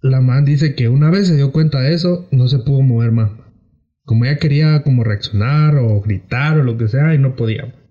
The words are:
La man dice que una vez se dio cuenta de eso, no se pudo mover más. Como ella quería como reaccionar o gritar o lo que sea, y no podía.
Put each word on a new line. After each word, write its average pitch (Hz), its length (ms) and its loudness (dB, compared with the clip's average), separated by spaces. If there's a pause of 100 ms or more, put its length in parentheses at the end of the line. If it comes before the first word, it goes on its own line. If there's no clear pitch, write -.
La 131 200 0
man 127 240 2
dice 143 320 0
que 120 120 0
una 143 220 2
vez 196 160 0
se 170 100 2
dio 139 140 2
cuenta 151 300 0
de 135 140 0
eso, 175 360 -4
no 127 160 2
se 127 140 0
pudo 139 220 0
mover 117 280 2
más. 113 220 0 (720)
Como 113 220 0
ella 147 100 -2
quería 151 480 0
como 127 180 2
reaccionar 120 760 0
o 110 260 0
gritar 127 560 -2
o 147 40 2
lo 117 140 -2
que 117 120 -2
sea, 143 260 0
y 147 40 2
no 135 180 0
podía. 110 380 -4 (160)